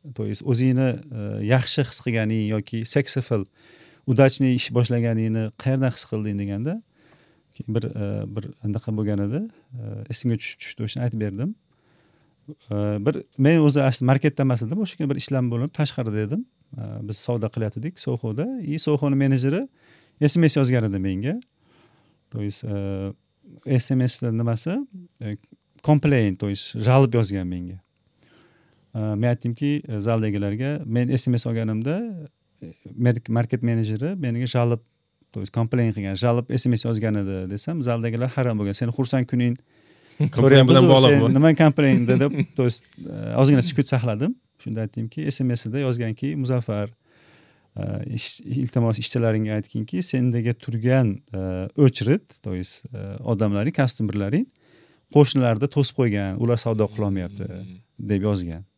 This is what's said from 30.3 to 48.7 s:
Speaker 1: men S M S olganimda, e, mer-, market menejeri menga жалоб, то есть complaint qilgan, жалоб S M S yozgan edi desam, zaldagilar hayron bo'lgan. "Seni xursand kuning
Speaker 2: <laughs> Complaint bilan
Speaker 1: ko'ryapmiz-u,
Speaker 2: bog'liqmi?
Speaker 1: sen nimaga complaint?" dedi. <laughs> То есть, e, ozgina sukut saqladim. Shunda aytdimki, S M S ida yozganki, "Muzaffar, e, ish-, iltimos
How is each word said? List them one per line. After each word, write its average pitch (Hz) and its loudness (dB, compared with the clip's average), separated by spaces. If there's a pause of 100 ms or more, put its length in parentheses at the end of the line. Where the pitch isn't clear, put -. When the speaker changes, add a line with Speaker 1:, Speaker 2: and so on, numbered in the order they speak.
Speaker 1:
men 120 0
S 127 0
M 120 2
S - -4
olganimda, 113 -2 (640)
e, 160 -16 (260)
mer-, 120 2
market 117 -2
menejeri 117 -2
menga 127 -4
жалоб, 120 0 (520)
то 104 -10
есть 98 -8
complaint 117 0
qilgan, 98 -4
жалоб 120 0
S 123 -2
M 123 2
S 113 -4
yozgan 110 -2
edi 95 -6
desam, 147 -6
zaldagilar 117 -2
hayron 123 0
bo'lgan. 101 -2
"Seni 117 -2
xursand 127 -2
kuning 120 0 (600)
Speaker 2:
<laughs> - -
Complaint 135 8
bilan 131 10
Speaker 1:
ko'ryapmiz-u, 131 10
Speaker 2:
bog'liqmi? 139 8
Speaker 1:
sen 131 4
nimaga 147 8
complaint?" 135 6
dedi. 139 2
<laughs> - -8
То 131 2
есть, 120 0 (140)
e, 107 -8
ozgina 135 6
sukut 147 0
saqladim. 123 0 (280)
Shunda 113 -6
aytdimki, 117 -6
S 135 -4
M 127 0
S 113 -8
ida 120 -6
yozganki, 127 -4
"Muzaffar, 120 -2 (880)
e, 104 -6 (340)
ish-, - -8
iltimos 120 -2